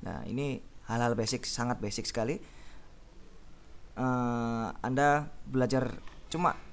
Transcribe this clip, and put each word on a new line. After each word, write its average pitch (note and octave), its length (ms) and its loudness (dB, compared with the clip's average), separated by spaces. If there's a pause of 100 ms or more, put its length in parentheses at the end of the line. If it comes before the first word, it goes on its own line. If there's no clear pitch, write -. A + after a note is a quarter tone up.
Nah, E2+ 240 -4
ini C#3 320 0 (320)
hal-hal A#2 240 4
basic, A2+ 320 0
sangat A#2+ 320 0
basic G#2+ 240 -2
sekali. A#2 320 2 (1600)
Eh, A#2+ 720 2 (160)
Anda C#3+ 480 4 (160)
belajar B2+ 500 4 (300)
cuma E3+ 320 2 (120)